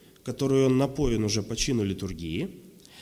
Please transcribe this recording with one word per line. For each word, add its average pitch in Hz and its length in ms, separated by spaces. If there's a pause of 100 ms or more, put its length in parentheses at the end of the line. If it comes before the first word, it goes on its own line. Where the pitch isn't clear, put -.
(220)
которую 135 440
он 131 100
напоен 131 480
уже 104 180
по 113 140
чину 120 260
литургии, 95 680 (520)